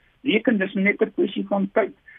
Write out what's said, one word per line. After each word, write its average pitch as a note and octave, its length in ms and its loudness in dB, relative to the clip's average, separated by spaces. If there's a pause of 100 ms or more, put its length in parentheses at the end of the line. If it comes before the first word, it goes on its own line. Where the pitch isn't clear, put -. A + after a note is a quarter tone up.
(280)
reken A3 300 2
dis F#3+ 160 -2
net G3 280 0
'n A3 120 -2
kwessie G3+ 340 -2
van G3 260 -2
tyd. G#3 200 0 (260)